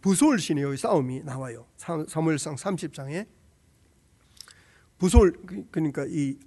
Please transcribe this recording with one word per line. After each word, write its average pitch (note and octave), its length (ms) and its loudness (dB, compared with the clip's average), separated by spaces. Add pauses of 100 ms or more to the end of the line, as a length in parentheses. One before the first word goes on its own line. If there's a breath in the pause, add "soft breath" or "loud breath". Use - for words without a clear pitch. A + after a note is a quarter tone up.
부솔 A3+ 380 4
시내의 C#3 380 -2
싸움이 C3+ 460 0
나와요. B2+ 440 -12 (100)
사-, E3 300 -6
사무엘상 D#3 500 -2
삼십 E3+ 360 -6
장에 D3+ 340 -10 (1700 soft breath)
부솔, F#3 360 6 (120)
그, F#3+ 240 -12
그러니까 D3+ 400 -4
이 C#3 380 -4